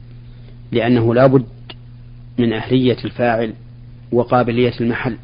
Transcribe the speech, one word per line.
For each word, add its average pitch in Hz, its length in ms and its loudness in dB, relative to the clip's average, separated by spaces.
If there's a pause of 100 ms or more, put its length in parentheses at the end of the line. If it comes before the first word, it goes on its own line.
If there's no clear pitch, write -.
(720)
لأنه 117 420 2
لا 127 120 6
بد 131 200 4 (920)
من 117 140 2
أهلية 120 520 0
الفاعل 113 500 -2 (580)
وقابلية 120 680 2
المحل 117 420 -2